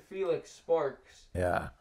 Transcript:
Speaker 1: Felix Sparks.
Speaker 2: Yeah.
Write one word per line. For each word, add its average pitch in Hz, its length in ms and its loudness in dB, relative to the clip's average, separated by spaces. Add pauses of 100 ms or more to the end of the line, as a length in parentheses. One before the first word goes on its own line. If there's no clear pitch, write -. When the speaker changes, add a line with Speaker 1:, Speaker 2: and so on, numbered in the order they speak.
Speaker 1:
Felix 180 420 -2
Sparks. - 800 -2
Speaker 2:
Yeah. 90 360 0 (120)